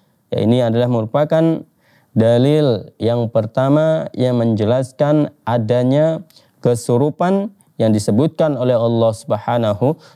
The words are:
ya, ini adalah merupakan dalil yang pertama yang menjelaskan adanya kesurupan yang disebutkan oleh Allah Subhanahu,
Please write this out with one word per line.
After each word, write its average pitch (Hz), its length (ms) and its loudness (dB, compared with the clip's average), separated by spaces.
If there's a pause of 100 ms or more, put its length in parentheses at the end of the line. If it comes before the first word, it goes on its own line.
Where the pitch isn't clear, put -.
(340)
ya, - 80 -4
ini 120 240 2
adalah 117 240 0
merupakan 151 720 0 (560)
dalil 120 800 2
yang 117 320 -2
pertama 135 880 0
yang 123 240 0
menjelaskan 127 880 0 (160)
adanya 127 800 0 (400)
kesurupan 147 880 0 (280)
yang 113 100 2
disebutkan 131 640 0
oleh 127 240 0
Allah 117 340 2
Subhanahu, 120 880 -2 (180)